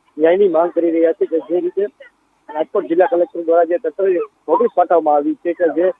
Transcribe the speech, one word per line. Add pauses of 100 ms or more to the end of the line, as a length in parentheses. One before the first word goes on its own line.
(180)
ન્યાયની
માંગ
કરી
રહ્યા
છે
કે
જે
રીતે (640)
રાજકોટ
જિલ્લા
કલેક્ટર
દ્વારા
જે
તંત્રને (220)
નોટિસ
પાઠવવામાં
આવી
છે
કે
જે